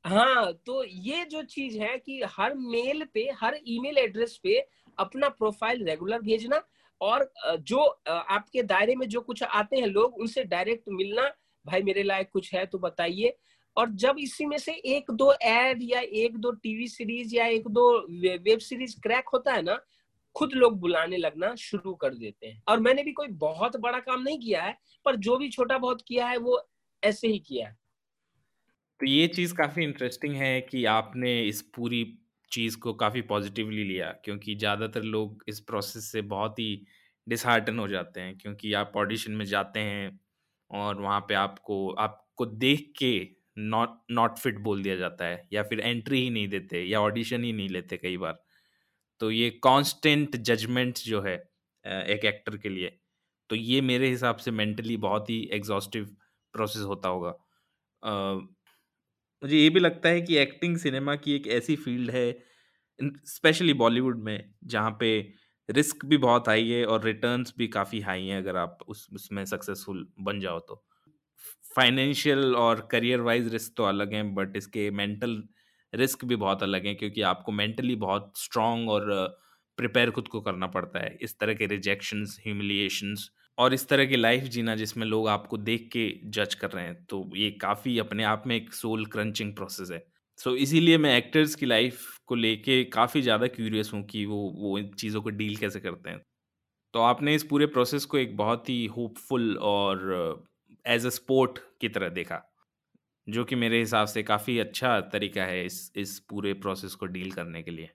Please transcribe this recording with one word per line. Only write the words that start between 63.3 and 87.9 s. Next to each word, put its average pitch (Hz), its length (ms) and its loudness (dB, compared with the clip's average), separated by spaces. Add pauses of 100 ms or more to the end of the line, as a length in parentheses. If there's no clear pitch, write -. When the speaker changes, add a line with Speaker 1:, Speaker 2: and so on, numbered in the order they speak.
Speaker 2:
specially 160 320 6
बॉलीवुड 120 500 4
में, 107 320 -6 (100)
जहाँ 110 360 0
पे 107 320 2 (380)
रिस्क 147 340 0
भी 147 120 6
बहुत 120 320 6
हाई 113 200 4
है 117 180 2
और 110 180 2
रिटर्न्स 120 540 -2
भी 117 100 0
काफ़ी 104 320 -4
हाई 95 260 -4
हैं 98 120 -2
अगर 92 180 -4
आप 85 220 -4 (100)
उस, - 260 -14
उसमें 98 300 -8
सक्सेसफुल 98 640 -8 (120)
बन 101 200 -4
जाओ 87 180 -6
तो। - 260 -16 (920)
फाइनेंशियल 135 800 4
और 113 340 4
करियर 120 300 2
वाइज 117 320 2
रिस्क 110 240 -6
तो 113 80 2
अलग 101 300 0
हैं, 104 220 -4
but 98 200 -4
इसके 104 340 -4
मेंटल 104 580 -4 (460)
रिस्क 135 300 0
भी 120 120 0
बहुत 98 260 0
अलग 98 240 0
हैं, 101 100 -4
क्योंकि 104 260 -4
आपको 92 300 0
मेंटली 113 440 -2
बहुत 101 400 -2
स्ट्रॉन्ग 117 540 -2
और, 104 200 0
अ, 95 160 0 (500)
प्रिपेयर 120 340 2
खुद 110 180 -6
को 110 120 -6
करना 95 260 -4
पड़ता 90 320 -4
है - 240 -8
इस - 160 -12
तरह 107 160 0
के 104 120 -2
रिजेक्शंस, 101 800 -4
ह्यूमिलिएशंस 101 840 -4 (280)
और 127 160 6
इस 131 140 -2
तरह 139 180 6
की 131 100 2
life 120 260 4
जीना 117 340 -2
जिसमें 110 300 -4
लोग 110 220 2
आपको 104 280 -2
देख 113 360 -2
के 113 320 -2
judge 104 300 -2
कर - 160 -6
रहे 87 140 -8
हैं, 85 200 -12
तो 95 320 -8
ये 104 140 0
काफ़ी 104 480 -2